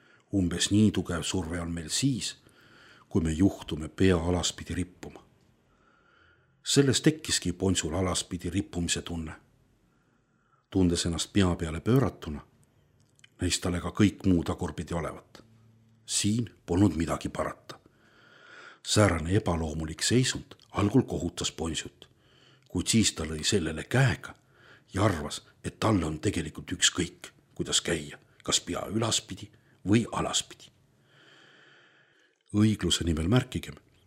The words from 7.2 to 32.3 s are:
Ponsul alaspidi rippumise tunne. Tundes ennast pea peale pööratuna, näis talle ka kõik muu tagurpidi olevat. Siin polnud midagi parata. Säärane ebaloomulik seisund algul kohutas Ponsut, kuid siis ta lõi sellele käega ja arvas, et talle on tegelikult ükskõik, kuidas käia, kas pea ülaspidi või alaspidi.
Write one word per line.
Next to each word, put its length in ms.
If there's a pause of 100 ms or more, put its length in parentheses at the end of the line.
Ponsul 400
alaspidi 560
rippumise 520
tunne. 320 (1400)
Tundes 360
ennast 280
pea 220
peale 260
pööratuna, 600 (1000)
näis 180
talle 220
ka 80
kõik 400
muu 140
tagurpidi 500
olevat. 480 (640)
Siin 440 (160)
polnud 300
midagi 340
parata. 500 (1080)
Säärane 500
ebaloomulik 680
seisund 500 (180)
algul 300
kohutas 500
Ponsut, 580 (580)
kuid 200
siis 300
ta 80
lõi 180
sellele 400
käega 520 (580)
ja 120
arvas, 360 (220)
et 160
talle 260
on 140
tegelikult 520
ükskõik, 600 (220)
kuidas 260
käia, 380 (240)
kas 180
pea 320
ülaspidi 560 (380)
või 240
alaspidi. 580 (1800)